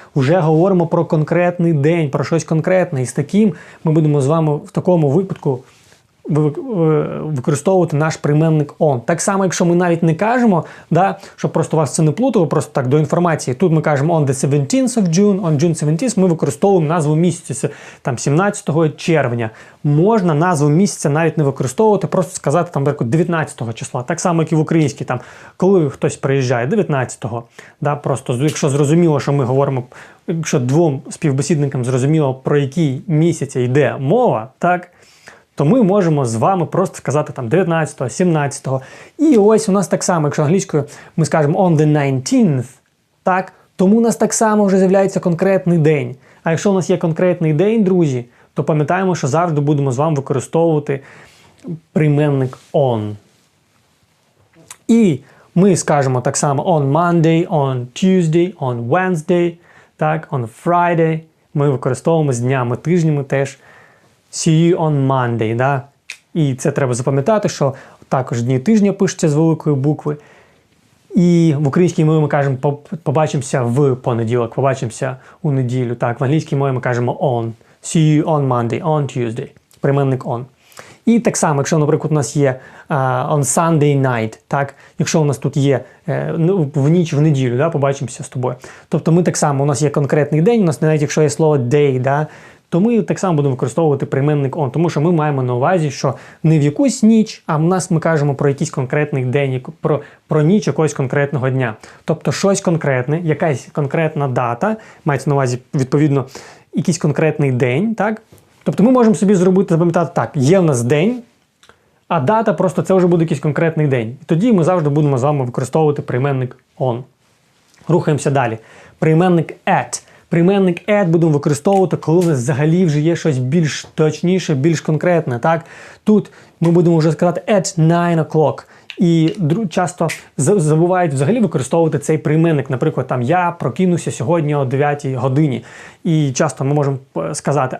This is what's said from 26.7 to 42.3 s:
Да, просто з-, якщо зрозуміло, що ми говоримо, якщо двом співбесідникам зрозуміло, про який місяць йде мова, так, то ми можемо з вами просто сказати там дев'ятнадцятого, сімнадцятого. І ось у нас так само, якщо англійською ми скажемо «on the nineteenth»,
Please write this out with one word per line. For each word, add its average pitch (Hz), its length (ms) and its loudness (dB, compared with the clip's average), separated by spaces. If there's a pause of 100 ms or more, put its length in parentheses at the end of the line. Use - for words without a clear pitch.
Да, 143 160 -2
просто 139 380 -4
з-, 120 60 -4
якщо 151 280 0
зрозуміло, 147 520 2
що 143 120 -2
ми 143 120 0
говоримо, 135 380 0 (440)
якщо 165 320 -2
двом 135 520 2
співбесідникам 143 760 -2
зрозуміло, 131 500 0
про 147 240 0
який 143 480 -2
місяць 160 500 0
йде 123 440 2
мова, 139 480 0 (100)
так, 180 300 0 (680)
то 147 80 0
ми 233 180 4
можемо 170 420 2
з 113 100 -4
вами 165 320 0
просто 185 300 -2
сказати 147 360 -4
там 123 160 -8
дев'ятнадцятого, 160 600 -2
сімнадцятого. 143 720 -2 (380)
І 294 180 4
ось 214 320 4
у 185 40 2
нас 190 160 0
так 180 160 -2
само, 151 220 0
якщо 143 160 0
англійською 151 420 0 (320)
ми 160 80 2
скажемо 165 440 2
«on 165 80 4
the 151 160 4
nineteenth», 139 720 2 (580)